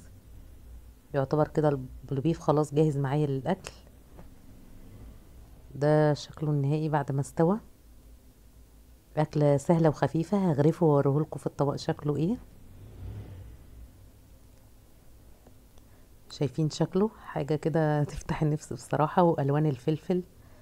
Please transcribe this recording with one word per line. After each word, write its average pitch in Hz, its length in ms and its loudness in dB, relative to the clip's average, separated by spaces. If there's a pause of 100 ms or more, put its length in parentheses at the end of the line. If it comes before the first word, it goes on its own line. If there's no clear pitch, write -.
(1120)
يعتبر 147 340 2
كده 151 220 2
البلوبيف 139 720 -2
خلاص 147 340 2
جاهز 151 240 2
معايا 143 300 0
للاكل. 135 440 -4 (2000)
ده 151 380 4
شكله - 380 -4
النهائي 151 380 0
بعد 143 220 0
ما 139 100 0
استوى. 170 380 2 (1600)
اكله 147 400 2
سهله 165 320 4
وخفيفه، 165 600 0
هغرفه 151 340 4
واوريهولكوا 143 520 2
في - 100 -10
الطبق 147 280 -2
شكله 147 400 -4
ايه. 170 220 -2 (4000)
شايفين 151 400 -2
شكله 185 400 0 (140)
حاجه 151 320 -4
كده 151 480 0
تفتح - 380 -6
النفس 151 320 -2
بصراحه، 151 500 0
والوان 151 420 2
الفلفل 156 580 -2 (380)